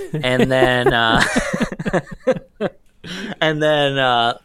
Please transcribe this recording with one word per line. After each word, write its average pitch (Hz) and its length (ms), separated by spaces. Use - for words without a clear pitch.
and 127 360
then, 127 420
uh, 117 280
<laughs> - 440
and 156 220
then, 147 360
uh, 120 460